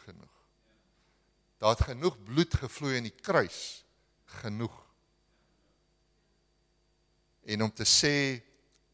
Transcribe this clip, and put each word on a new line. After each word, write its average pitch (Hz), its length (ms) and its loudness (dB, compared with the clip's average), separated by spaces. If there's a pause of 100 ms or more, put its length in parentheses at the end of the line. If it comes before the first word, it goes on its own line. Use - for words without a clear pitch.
genoeg. 85 300 -20 (1200)
Daar 110 160 4
het - 140 2
genoeg 131 340 -4
bloed 135 380 0
gevloei 135 380 -4
in 117 100 -8
die - 60 -20
kruis, - 680 -2 (560)
genoeg. 110 360 -6 (2750)
En 107 160 0
om 107 80 -2
te 110 140 -2
sê, 143 520 4 (540)